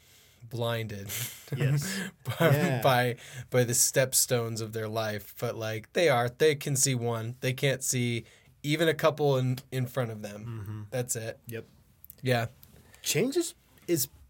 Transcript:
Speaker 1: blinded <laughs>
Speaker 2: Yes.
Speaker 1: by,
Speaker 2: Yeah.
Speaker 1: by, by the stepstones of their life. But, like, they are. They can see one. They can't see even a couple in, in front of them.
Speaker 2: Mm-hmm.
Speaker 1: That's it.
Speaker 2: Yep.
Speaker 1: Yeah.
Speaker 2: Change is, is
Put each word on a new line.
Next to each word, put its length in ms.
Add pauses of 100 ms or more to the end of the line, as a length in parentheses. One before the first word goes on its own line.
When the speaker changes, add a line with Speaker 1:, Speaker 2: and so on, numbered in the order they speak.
(480)
Speaker 1:
blinded 600 (240)
<laughs> 240
Speaker 2:
Yes. 420 (400)
Speaker 1:
by, 140
Speaker 2:
Yeah. 300
Speaker 1:
by, 340 (340)
by 140
the 80
stepstones 880
of 120
their 160
life. 520
But, 160
like, 380
they 140
are. 200
They 260
can 220
see 180
one. 460
They 120
can't 300
see 420 (380)
even 260
a 60
couple 420
in, 220 (140)
in 140
front 240
of 120
them. 220 (180)
Speaker 2:
Mm-hmm. 180 (100)
Speaker 1:
That's 260
it. 220 (100)
Speaker 2:
Yep. 160 (580)
Speaker 1:
Yeah. 240 (560)
Speaker 2:
Change 340
is, 180 (340)
is 200 (220)